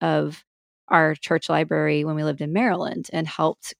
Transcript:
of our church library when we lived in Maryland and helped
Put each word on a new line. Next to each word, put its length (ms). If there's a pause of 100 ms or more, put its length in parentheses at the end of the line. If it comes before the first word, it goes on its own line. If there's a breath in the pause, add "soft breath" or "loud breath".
of 440 (440)
our 280
church 320
library 560
when 100
we 80
lived 180
in 120
Maryland 600
and 140
helped 540